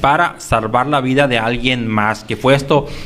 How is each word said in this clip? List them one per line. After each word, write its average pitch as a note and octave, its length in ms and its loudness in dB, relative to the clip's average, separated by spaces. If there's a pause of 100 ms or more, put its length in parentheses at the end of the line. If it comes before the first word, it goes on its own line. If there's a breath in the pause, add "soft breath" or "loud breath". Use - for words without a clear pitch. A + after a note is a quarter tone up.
para D#3 380 2
salvar A#2 480 0
la D3 120 0
vida C3 300 2
de B2 100 0
alguien A#2+ 480 -2
más, G#2+ 380 -2
que A2+ 100 -6
fue B2+ 180 2
esto, C#3+ 340 0 (180 loud breath)